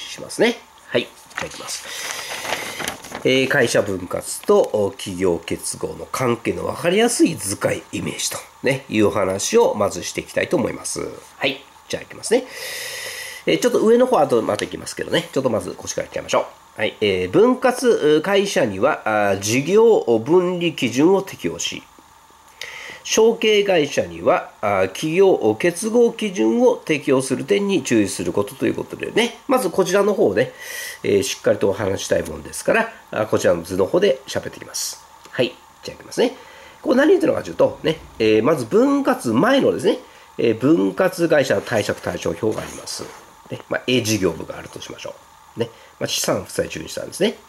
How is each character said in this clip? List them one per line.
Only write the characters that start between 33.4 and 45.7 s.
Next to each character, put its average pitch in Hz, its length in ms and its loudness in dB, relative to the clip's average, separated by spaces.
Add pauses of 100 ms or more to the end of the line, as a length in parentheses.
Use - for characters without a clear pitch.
ら 95 80 4
の 85 80 0
図 90 160 -6
の 95 80 4
方 110 140 0
で 98 260 2
喋 - 220 -8
っ - 40 -10
て - 60 -18
い - 40 -18
き - 40 -16
ま - 80 -20
す。 - 300 -10 (260)
は - 140 -2
い。 - 100 -2 (300)
じ - 80 -10
ゃ - 20 -14
あ - 20 -16
い - 60 -20
き - 40 -20
ま - 80 -18
す - 80 0
ね。 254 140 2 (460)
こ 302 100 -2
う 247 40 4
何 285 140 4
言 381 80 8
っ - 20 4
て - 80 2
る - 60 2
の - 40 0
か - 60 -6
と - 80 -10
い - 20 -10
う - 20 -10
と、 - 280 2
ね、 156 140 0 (200)
え 110 220 4
ー、 107 40 2
ま 156 120 4
ず 127 100 -6
分 269 380 4
割 247 300 0
前 226 260 4
の 110 140 4
で 92 80 -4
す 143 40 -2
ね、 226 140 2 (380)
え 117 160 2
ー、 107 40 -2
分 175 380 2
割 175 340 0
会 151 160 4
社 117 100 2
の 98 60 0
貸 107 240 -2
借 95 160 -4
対 90 160 -6
照 87 120 -4
表 107 260 -2
が - 80 -8
あ - 20 -10
り - 120 -14
ま - 100 -16
す。 - 160 -10 (480)
ね、 - 80 -12 (100)
ま - 80 -4
あ、 - 80 -6
A 127 160 2
事 107 160 0
業 90 140 2
部 - 140 -10
が - 120 -12
あ - 40 -14
る - 80 -16
と - 120 -16
し - 100 -16
ま - 60 -14
し - 80 -14
ょ - 80 -10 (440)
う。 - 20 -14
ね、 113 100 -4 (300)